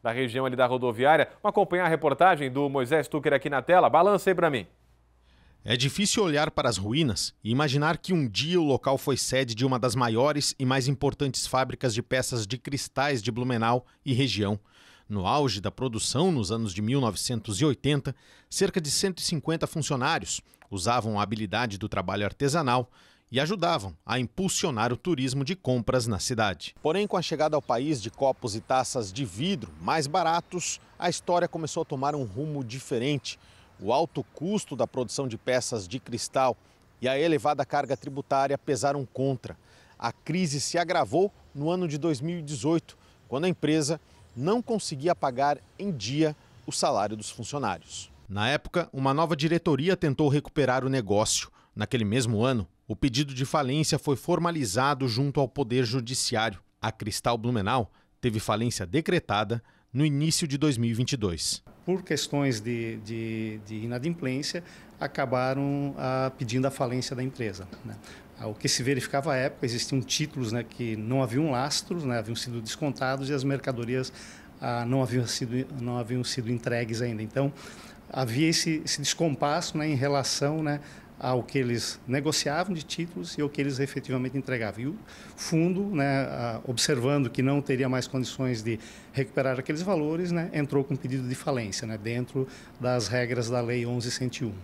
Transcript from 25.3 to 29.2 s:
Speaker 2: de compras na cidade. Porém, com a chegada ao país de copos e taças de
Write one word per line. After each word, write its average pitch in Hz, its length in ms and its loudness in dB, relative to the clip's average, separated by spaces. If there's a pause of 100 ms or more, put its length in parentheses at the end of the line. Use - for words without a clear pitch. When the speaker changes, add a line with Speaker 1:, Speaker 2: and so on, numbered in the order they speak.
Speaker 2:
de 160 120 -2
compras 123 520 0
na 101 120 0
cidade. 107 640 -2
Porém, 190 260 2
com 196 100 0
a 175 40 2
chegada 151 360 2
ao 139 40 2
país 127 400 0
de 110 80 -6
copos 127 460 0
e 110 60 -6
taças 123 500 0
de 131 140 -4